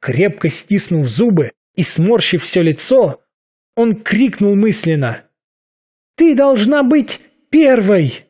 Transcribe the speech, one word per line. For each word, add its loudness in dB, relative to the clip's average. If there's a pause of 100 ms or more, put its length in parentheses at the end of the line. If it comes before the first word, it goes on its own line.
Крепко -2
стиснув -4
зубы -2 (240)
и -2
сморщив -2
все -2
лицо, 0 (560)
он 0
крикнул 0
мысленно: -2 (920)
"Ты 4
должна 2
быть 0 (300)
первой!" 2